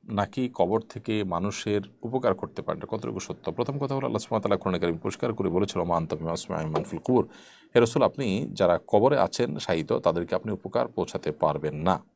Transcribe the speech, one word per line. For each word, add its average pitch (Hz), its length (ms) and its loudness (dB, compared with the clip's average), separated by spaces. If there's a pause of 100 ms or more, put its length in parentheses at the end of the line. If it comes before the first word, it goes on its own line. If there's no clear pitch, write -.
নাকি 110 480 -2
কবর 98 280 2
থেকে 110 420 -4
মানুষের 98 580 -2 (200)
উপকার 120 340 0
করতে - 260 -8
পারেন, 80 160 -4
এটা - 120 -12
কতটুকু 110 300 -6
সত্য?" - 320 -8
প্রথম 135 280 -4
কথা 135 160 -2
হলো, 131 100 -4
আল্লাহ 113 140 -2
সুবহানাহু - 140 -4
ওয়া 110 60 0
তাআলা 101 180 2
কোরআনে 90 220 2
কারীম 85 180 0
পরিষ্কার 110 360 -4
করে 92 160 0
বলেছেন, 92 320 0
"ওয়া 85 80 0
মা 85 80 4
আনতা 82 180 0
বিমাসমি'in 82 520 -4
মান 78 160 -2
ফিল 82 160 -8
কুবুর।" 127 300 2 (460)
হে 120 40 10
রাসূল, 117 240 4
আপনি 107 500 0
যারা 87 340 4
কবরে 117 320 4
আছেন - 400 0
শায়িত, 82 340 0
তাদেরকে 85 420 0
আপনি 110 160 -4
উপকার 120 360 -4
পৌঁছাতে - 440 -4
পারবেন 76 440 0
না। 85 280 0 (120)